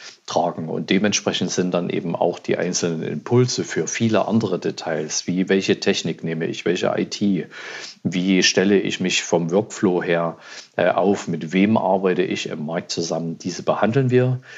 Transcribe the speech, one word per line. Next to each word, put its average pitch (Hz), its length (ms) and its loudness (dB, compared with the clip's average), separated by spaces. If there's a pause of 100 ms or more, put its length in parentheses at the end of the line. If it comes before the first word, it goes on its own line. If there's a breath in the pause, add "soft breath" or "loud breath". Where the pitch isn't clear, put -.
(260 loud breath)
tragen. 82 420 0
Und 87 220 -2
dementsprechend 95 640 0
sind 90 200 0
dann 87 180 0
eben - 260 -2
auch 87 240 0
die - 160 -2
einzelnen 87 480 -2
Impulse 120 580 2
für - 240 -4
viele 110 400 0
andere 101 320 0
Details, 78 720 -4
wie 90 200 0
welche 98 300 2
Technik - 460 -2
nehme 82 220 -2
ich, - 180 -6
welche 90 320 2
I 95 80 0
T, 92 420 0 (560 loud breath)
wie 92 400 2
stelle 98 380 4
ich 95 180 -2
mich 92 240 0
vom 85 300 0
Workflow 92 500 2
her, 85 340 0 (400 loud breath)
äh, 90 120 4
auf, 95 400 2
mit 80 240 -4
wem 101 240 4
arbeite 95 460 2
ich - 260 -4
im 78 180 -8
Markt 85 240 -6
zusammen. 82 480 -4
Diese - 240 -8
behandeln 110 480 2
wir 127 300 4 (180 loud breath)